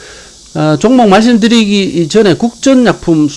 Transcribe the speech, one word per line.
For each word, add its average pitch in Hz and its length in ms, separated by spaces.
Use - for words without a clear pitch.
어, 156 240
종목 240 300
말씀드리기 208 1000
전에 208 260
국전약품 233 1000